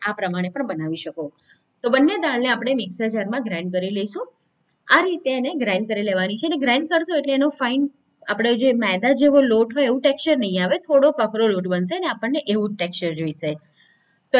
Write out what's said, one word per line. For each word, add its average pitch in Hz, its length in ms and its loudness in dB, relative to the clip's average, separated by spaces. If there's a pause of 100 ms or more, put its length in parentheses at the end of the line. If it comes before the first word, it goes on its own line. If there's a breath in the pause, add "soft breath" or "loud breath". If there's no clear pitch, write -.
આ 208 140 -4
પ્રમાણે 180 340 -2
પણ 254 160 -4
બનાવી 160 360 -6
શકો. 151 200 -8 (560 soft breath)
તો 247 40 0 (100)
બંને 311 200 2 (120)
દાળને 254 260 -2
આપણે 247 300 -2
મિક્સર 220 320 -6
જારમાં 220 320 -4
grind 180 320 -6
કરી 190 180 -4
લઈશું. 320 320 -6 (640)
આ 330 140 6
રીતે 311 220 -4 (100)
એને 262 100 -2 (140)
grind 208 260 -2
કરી 208 220 -2
લેવાની 190 280 -2
છે 320 120 -2
અને 320 120 -2
grind 269 300 0
કરશો 330 260 0
એટલે 277 200 -2
એનો 294 100 2 (100)
fine, 254 220 0 (500)
આપણે 226 280 2
જે 262 80 4 (160)
મેદા 202 360 2
જેવો 285 200 6 (100)
લોટ 226 260 4
હોય 277 140 2
એવું 262 140 0
texture 285 400 2
નહીં 185 200 0
આવે, 240 120 2 (100)
થોડો 285 220 6 (100)
કકરો 220 360 0
લોટ 180 180 -2
બનશે 180 260 0
અને 359 140 -2
આપણને 254 280 -2 (120)
એવું 214 180 0
જ 208 100 -8
texture 175 400 -2
જોઈશે. 151 300 -4 (840 soft breath)
તો - 80 8